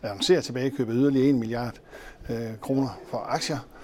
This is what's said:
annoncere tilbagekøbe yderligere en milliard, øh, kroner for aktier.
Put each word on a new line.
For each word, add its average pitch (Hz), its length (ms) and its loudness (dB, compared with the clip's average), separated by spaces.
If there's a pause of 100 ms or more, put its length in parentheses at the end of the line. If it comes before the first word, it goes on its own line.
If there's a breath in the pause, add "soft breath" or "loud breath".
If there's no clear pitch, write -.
annoncere 110 380 4
tilbagekøbe 127 520 -2
yderligere 135 360 4
en 139 100 4
milliard, 117 420 -4 (500 loud breath)
øh, 117 60 -2 (240)
kroner 135 280 0 (220)
for 120 80 -4
aktier. - 400 -2 (260 loud breath)